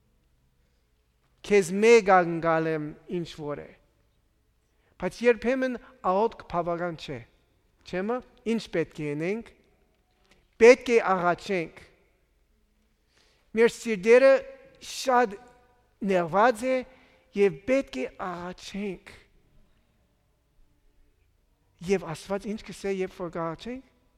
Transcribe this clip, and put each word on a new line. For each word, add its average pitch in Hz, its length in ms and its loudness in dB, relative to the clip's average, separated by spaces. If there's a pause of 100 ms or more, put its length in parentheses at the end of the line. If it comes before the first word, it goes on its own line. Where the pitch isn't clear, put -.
(1400)
Քեզ 196 280 2
մեկ 208 400 6
անգալ 165 560 2
եմ 156 180 -4 (220)
ինչ 175 240 -8
որ 147 300 -12
է։ - 80 -20 (1300)
Բայց 185 200 -8
երբեմն 240 580 0 (220)
աղոթք 202 460 -2
բավական 170 540 -6
չէ։ 135 180 -12 (680)
Չէ՞ 185 160 -6
մը, 226 140 -4 (260)
ինչ 220 240 -4
պետք 165 340 -6
է 151 60 -6
ենենք։ 170 460 -6 (1080)
Պետք 254 280 8
է 233 140 4
աղաչենք։ 180 800 -2 (1700)
Մեր 226 180 4
սիրտերը 233 600 4 (500)
շատ 240 540 0 (640)
նեղված 196 640 0
է 262 120 -2 (580)
և 196 260 2
պետք 269 360 -2
է 254 100 -6 (100)
աղաչենք։ 180 960 -12 (2750)
Եվ 180 260 -2
Աստված 196 420 -8
ինչ 214 120 -8
կսե, 196 320 -8
երբ 185 240 -6
որ 175 160 -8
կաղաչենք։ 180 560 -10 (280)